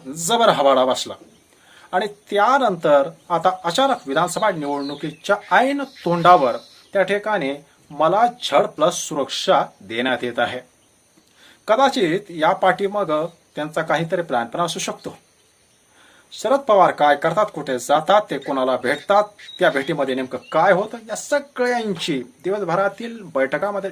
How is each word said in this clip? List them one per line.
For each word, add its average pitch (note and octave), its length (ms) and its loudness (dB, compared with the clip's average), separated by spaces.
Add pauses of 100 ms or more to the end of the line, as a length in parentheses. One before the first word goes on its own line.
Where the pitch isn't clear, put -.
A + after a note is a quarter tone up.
(160)
जबर G#3+ 340 2
हवाडा C#3 360 2
बसला B2 280 -4 (800)
आणि G3+ 160 -2
त्यानंतर G3+ 1000 2 (200)
आता F3 200 0 (140)
अचानक C4 320 0 (100)
विधानसभा E3+ 460 -2
निवडणुकीच्या C#3+ 840 -6 (160)
ऐन C4+ 320 2
तोंडावर E3+ 720 4 (380)
त्या G3 100 2
ठिकाणी G3 500 -2 (360)
मला E3 360 2
झेड G3 400 0
प्लस E3+ 280 0
सुरक्षा D3 720 -2 (160)
देण्यात A#2 400 -4
येत A#2+ 180 -6
आहे. A#2+ 200 -2 (1080)
कदाचित A3+ 520 2 (100)
या D#3 240 0
पाठीमागं F#3 760 0 (280)
त्यांचा D#3 260 -6
काहीतरी E3 400 -2
प्लॅन B2 240 -4
पण E3+ 140 -6
असू E3+ 200 -4
शकतो. - 380 -10 (1120)
शरद C4 280 0
पवार F#3+ 320 4
काय D3 240 4
करतात, E3 300 0 (100)
कुठे C3+ 240 -6
जातात, D#3 500 2
ते D3 80 -4
कोणाला C3 400 -2
भेटतात, B2+ 460 0 (360)
त्या F3 100 4
भेटीमध्ये C#3 460 -2
नेमकं B2+ 220 -6 (140)
काय E3+ 200 4
होतं, G#3+ 260 0 (120)
या G#3 60 -8
सगळ्यांची A#3 1080 -4 (200)
दिवसभरातील G3 800 -2 (120)
बैठकामध्ये F3+ 580 -2